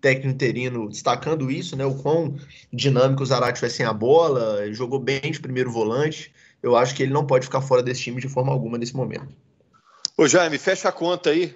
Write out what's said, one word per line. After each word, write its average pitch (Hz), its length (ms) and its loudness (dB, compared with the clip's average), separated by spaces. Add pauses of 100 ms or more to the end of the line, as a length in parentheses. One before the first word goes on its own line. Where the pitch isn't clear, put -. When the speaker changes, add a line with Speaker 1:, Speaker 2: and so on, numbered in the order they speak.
Speaker 1:
técnico 135 340 0
interino, 123 540 -4
destacando 139 600 -2
isso, 160 280 -6
né, 135 80 -2
o 135 100 -2
quão 151 420 -2 (360)
dinâmico 135 500 2
o - 20 -2
Zaratio 123 400 0
é 120 40 -2
sem 123 160 -4
a 110 80 0
bola, 117 720 2
ele 104 80 -6
jogou 127 260 -4
bem 135 320 -2
de 147 80 -8
primeiro 127 320 -2
volante. 117 640 -2 (280)
Eu 120 140 4
acho 127 180 4
que 135 100 -2
ele 131 100 0
não 147 120 2
pode 131 200 4
ficar 135 160 -2
fora 131 200 4
desse 123 200 -4
time 123 180 -6
de 135 80 -8
forma 135 240 0
alguma 120 260 -2
nesse 117 160 -6
momento. 127 360 -6 (880)
Speaker 2:
Ô, 147 100 6
Jaime, 160 300 4
fecha 190 320 0
a - 20 -2
conta 170 380 -2
aí, 156 260 0